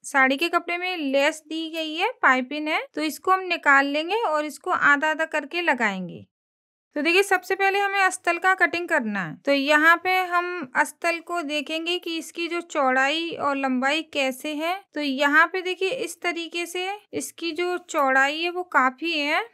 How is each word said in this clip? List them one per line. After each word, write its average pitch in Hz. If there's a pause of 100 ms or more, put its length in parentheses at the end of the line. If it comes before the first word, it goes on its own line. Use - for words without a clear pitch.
साड़ी 269
के 330
कपड़े 349
में 359
लेस 285
दी 320
गई 320
है, 381 (100)
पाइपिंग 285
है, 349 (140)
तो 302
इसको 311
हम 381
निकाल 285
लेंगे 330
और 302
इसको 302
आधा 285
आधा 311
करके 320
लगाएंगे। 196 (720)
तो 294
देखिए, 339
सबसे 381
पहले 392
हमें 403
अस्तर 359
का 370
कटिंग 349
करना 214
है। 156
तो -
यहाँ 302
पे 370 (120)
हम 349
अस्तर 339
को 349
देखेंगे 320
कि 339
इसकी 339
जो 339
चौड़ाई 285
और 277
लंबाई 269
कैसे 285
है। 330 (200)
तो 302
यहाँ 285
पे 370
देखिए, 370
इस -
तरीके 339
से 359 (240)
इसकी 330
जो 349
चौड़ाई 277
है 349
वो 359 (100)
काफी 269
है। 311